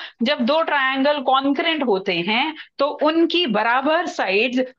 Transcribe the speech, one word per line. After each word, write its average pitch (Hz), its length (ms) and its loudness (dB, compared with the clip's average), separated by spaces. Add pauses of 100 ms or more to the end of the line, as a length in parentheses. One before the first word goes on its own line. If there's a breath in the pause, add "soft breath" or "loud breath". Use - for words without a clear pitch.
(240 loud breath)
जब 285 180 0
दो 294 220 2
triangle 277 600 0
concurrent 277 600 0
होते 190 360 0
हैं 240 360 -2 (240 loud breath)
तो 294 240 -2
उनकी 330 460 2
बराबर 254 580 2
साइड्स 247 720 -2